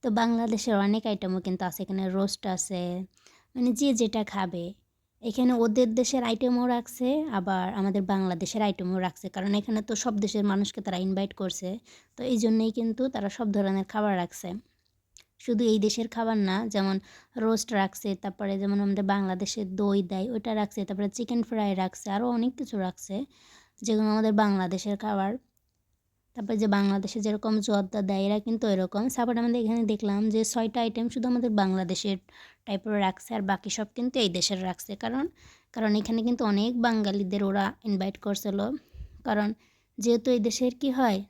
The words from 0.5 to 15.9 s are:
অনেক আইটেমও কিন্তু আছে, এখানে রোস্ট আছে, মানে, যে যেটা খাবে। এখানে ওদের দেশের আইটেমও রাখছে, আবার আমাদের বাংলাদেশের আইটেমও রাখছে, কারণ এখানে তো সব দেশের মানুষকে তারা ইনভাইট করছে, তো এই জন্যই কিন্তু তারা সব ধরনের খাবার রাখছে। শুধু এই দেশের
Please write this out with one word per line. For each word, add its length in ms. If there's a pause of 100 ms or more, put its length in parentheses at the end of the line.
অনেক 260
আইটেমও 340
কিন্তু 240
আছে, 160
এখানে 180 (140)
রোস্ট 260 (120)
আছে, 260 (720)
মানে, 140 (100)
যে 100 (120)
যেটা 200 (120)
খাবে। 300 (600)
এখানে 300 (100)
ওদের 260 (100)
দেশের 300
আইটেমও 360 (100)
রাখছে, 320 (300)
আবার 280 (140)
আমাদের 240 (100)
বাংলাদেশের 540
আইটেমও 380
রাখছে, 300
কারণ 240
এখানে 200 (100)
তো 40 (100)
সব 100 (100)
দেশের 280
মানুষকে 340
তারা 200
ইনভাইট 360
করছে, 280 (460)
তো 60 (100)
এই 120
জন্যই 340
কিন্তু 260 (100)
তারা 240
সব 100 (100)
ধরনের 360
খাবার 280
রাখছে। 280 (960)
শুধু 260
এই 140
দেশের 300